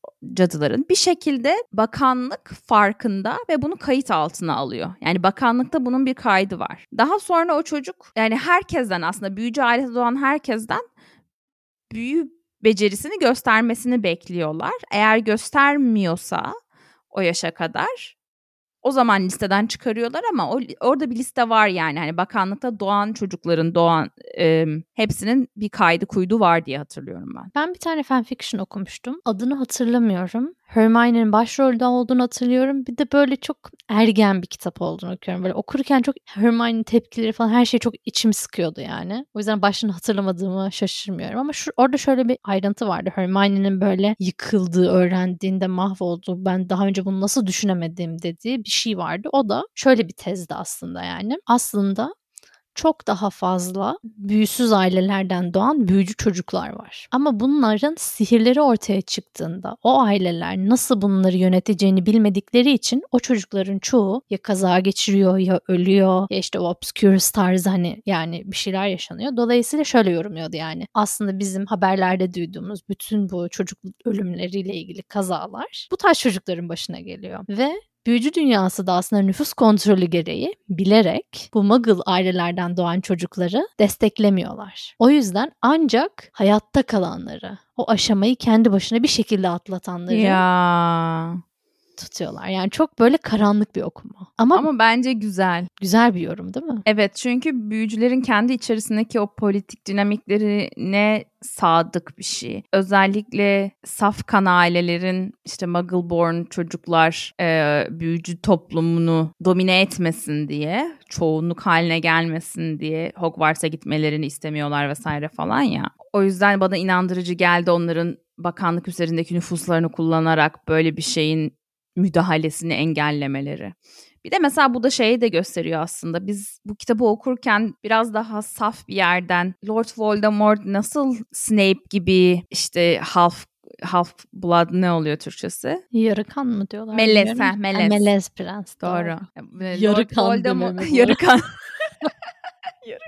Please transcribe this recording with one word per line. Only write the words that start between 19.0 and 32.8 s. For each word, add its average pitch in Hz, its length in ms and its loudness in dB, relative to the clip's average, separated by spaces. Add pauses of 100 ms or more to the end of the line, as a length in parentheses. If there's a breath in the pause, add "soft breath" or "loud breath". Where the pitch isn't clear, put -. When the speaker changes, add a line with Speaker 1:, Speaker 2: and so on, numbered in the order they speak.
Speaker 1:
listeden 196 420 0
çıkarıyorlar 233 560 -6 (100)
ama 180 180 -2
o, 254 100 -2 (200)
orada 262 300 0
bir 233 60 -6
liste 240 320 -2
var 220 200 4
yani. 160 300 -2
Hani 165 180 -4
bakanlıkta 202 640 -2
doğan 202 320 0
çocukların, 175 640 -2
doğan, 165 360 2 (280)
e, 160 260 4 (300)
hepsinin 220 600 0
bir 208 120 -6
kaydı 196 380 2
kuydu 202 340 0
var 170 260 4
diye 139 120 -6
hatırlıyorum 135 580 -14
ben. 185 180 -18
Speaker 2:
Ben 330 200 -2
bir 359 40 -14
tane 320 240 -4
fanfiction 247 580 -4
okumuştum. 240 640 -10
Adını 240 300 -2
hatırlamıyorum. 233 1000 -2 (160)
Hermione'nin 226 640 4
başrolde 240 540 2
olduğunu 247 360 2
hatırlıyorum. 254 640 0